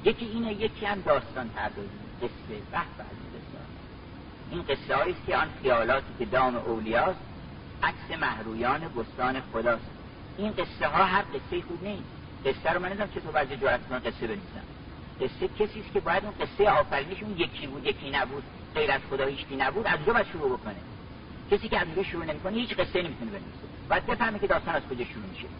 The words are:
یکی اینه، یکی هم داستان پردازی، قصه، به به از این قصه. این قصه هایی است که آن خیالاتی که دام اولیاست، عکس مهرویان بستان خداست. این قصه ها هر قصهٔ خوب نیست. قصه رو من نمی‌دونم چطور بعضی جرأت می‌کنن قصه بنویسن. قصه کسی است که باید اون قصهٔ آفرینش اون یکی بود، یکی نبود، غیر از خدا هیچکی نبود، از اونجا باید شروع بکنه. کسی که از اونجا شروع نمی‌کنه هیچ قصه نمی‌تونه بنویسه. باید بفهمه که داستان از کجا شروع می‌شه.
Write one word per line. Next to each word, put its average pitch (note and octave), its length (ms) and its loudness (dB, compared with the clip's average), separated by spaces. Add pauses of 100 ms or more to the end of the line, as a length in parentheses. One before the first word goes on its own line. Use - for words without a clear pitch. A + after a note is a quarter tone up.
یکی A3+ 220 4
اینه، A3+ 280 -2
یکی G#3 320 -2
هم G3+ 160 0
داستان C3+ 480 2
پردازی، G#2 400 -4 (320)
قصه، F#2 100 -2 (160)
به - 240 -8
به - 60 0
از - 440 -6
این - 200 -12
قصه. C#3+ 160 -12 (920)
این E3+ 120 -4
قصه C3+ 320 0
هایی E3 180 4
است - 120 -8
که D#3+ 120 2
آن D#3 100 4 (140)
خیالاتی B2 580 4
که A#2+ 60 0
دام B2+ 300 4
اولیاست، A2+ 640 2 (640)
عکس D#3+ 380 -2
مهرویان A#2 680 0
بستان B2+ 540 0 (120)
خداست. A2+ 320 4 (520)
این G#3 140 0
قصه F3 360 0
ها D#3+ 160 6
هر F#3+ 180 6
قصهٔ - 400 -2
خوب E3+ 220 -6
نیست. F#3+ 200 -4 (420)
قصه D3 280 4
رو F3+ 60 2
من F3+ 80 -2
نمی‌دونم G3+ 240 0
چطور E3 200 -4
بعضی C#3+ 260 2
جرأت B2 220 4
می‌کنن B2+ 200 -2
قصه A#2 280 -2
بنویسن. G2 360 -6 (580)
قصه F#4+ 260 0 (120)
کسی G#4+ 200 2
است - 140 -10
که G#4 60 4
باید F3+ 240 4
اون G#3 180 -6
قصهٔ - 280 6
آفرینش D#3 540 4
اون G#3 140 -4
یکی E3 300 -2
بود، C#3 180 -6
یکی C#3 240 -2
نبود، C3+ 340 0 (320)
غیر D3+ 160 4
از C3+ 180 4
خدا C3+ 160 2
هیچکی C#3 300 -2
نبود، C3+ 320 2
از F3 80 4
اونجا E3 180 4
باید A3+ 140 6
شروع C#3 300 2
بکنه. G#3 180 -6 (760)
کسی G#3 180 4
که G#3+ 100 4
از E3+ 80 2
اونجا E3 160 0
شروع E3+ 220 -2
نمی‌کنه D#3 280 -2
هیچ A#3 200 0
قصه F3+ 280 2
نمی‌تونه G#3 300 -4
بنویسه. - 360 -10 (220)
باید F3+ 160 4
بفهمه A3+ 340 0
که G3+ 80 2
داستان E3 280 2
از C#3 140 2
کجا B2 160 -2
شروع G#2+ 200 -8
می‌شه. F2+ 220 -10 (120)